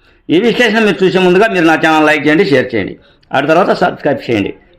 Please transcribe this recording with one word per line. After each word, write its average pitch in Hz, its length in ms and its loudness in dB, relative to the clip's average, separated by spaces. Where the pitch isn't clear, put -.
ఈ 143 120 0
విశ్లేషణ 226 380 0
మీరు 208 220 0
చూసే 185 180 2
ముందుగా 185 300 2
మీరు 185 160 -2
నా 160 100 4
ఛానల్ 156 320 2
లైక్ 151 180 0
చేయండి, 156 200 2
షేర్ 131 240 0
చేయండి, 101 260 -6
ఆ 131 100 -2
తర్వాత 160 300 0
సబ్స్క్రైబ్ - 520 -4
చేయండి. 107 300 -4